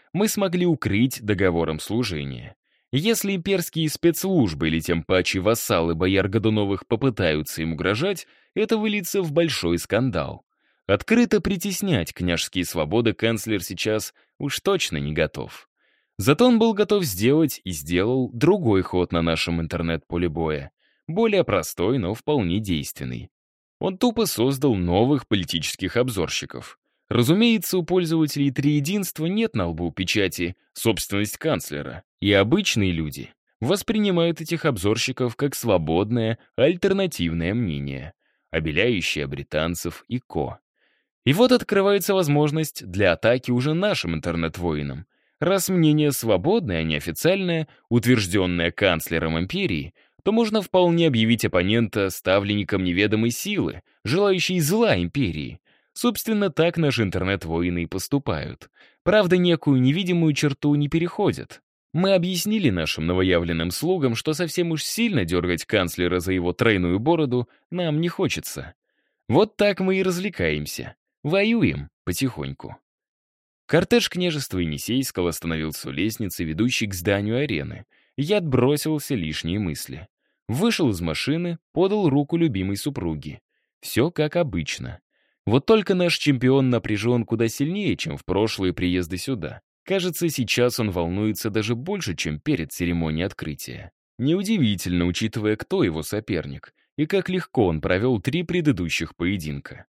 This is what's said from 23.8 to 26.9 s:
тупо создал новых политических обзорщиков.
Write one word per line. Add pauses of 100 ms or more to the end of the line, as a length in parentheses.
тупо
создал
новых
политических
обзорщиков. (300)